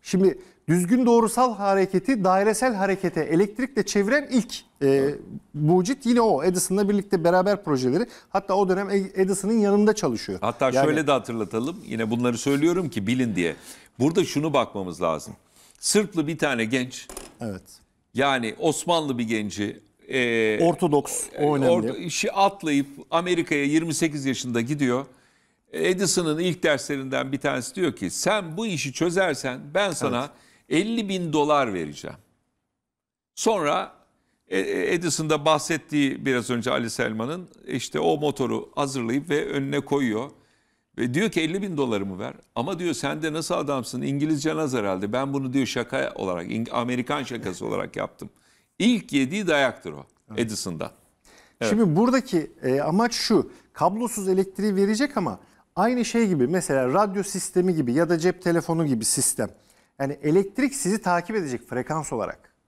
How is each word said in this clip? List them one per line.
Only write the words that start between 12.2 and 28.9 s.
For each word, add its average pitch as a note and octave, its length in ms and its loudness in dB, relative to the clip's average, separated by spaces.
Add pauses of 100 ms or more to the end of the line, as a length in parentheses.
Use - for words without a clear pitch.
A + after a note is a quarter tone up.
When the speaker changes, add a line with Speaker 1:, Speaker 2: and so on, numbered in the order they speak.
Speaker 2:
söylüyorum D#3+ 500 0
ki G2+ 180 -4
bilin A#2+ 280 0
diye. E2+ 220 0 (420)
Burada E3 260 2
şunu D3+ 280 -2
bakmamız F#2+ 500 -2
lazım. D#2+ 320 -2 (460)
Sırplı F3 460 0
bir D#3+ 120 -6
tane B2+ 260 0
genç B2+ 440 -4 (320)
Speaker 1:
Evet. G2+ 220 -8 (520)
Speaker 2:
Yani B2+ 440 0
Osmanlı D#3 600 0
bir A#2+ 60 -2
genci, G#2 560 -4 (280)
e, A#2 560 2
Speaker 1:
Ortodoks, D3 580 2 (160)
o D3 40 0
Speaker 2:
e, D3 160 4
Speaker 1:
önemli. C3+ 120 4
Speaker 2:
orta-, A#2 260 2
işi F3 360 -4
atlayıp F3 540 2 (240)
Amerika'ya E3+ 540 0
yirmi D#3+ 300 2
sekiz D3 320 -2
yaşında B2 340 -2
gidiyor. C3 460 0 (680)
Edison'ın E3 680 0
ilk F3 240 -2
derslerinden C3+ 680 -2
bir C#3 60 -4
tanesi C#3 360 -2
diyor E3+ 220 -2
ki, F2+ 140 -4
"Sen F3+ 460 -2
bu A3+ 100 -4
işi D3+ 260 -4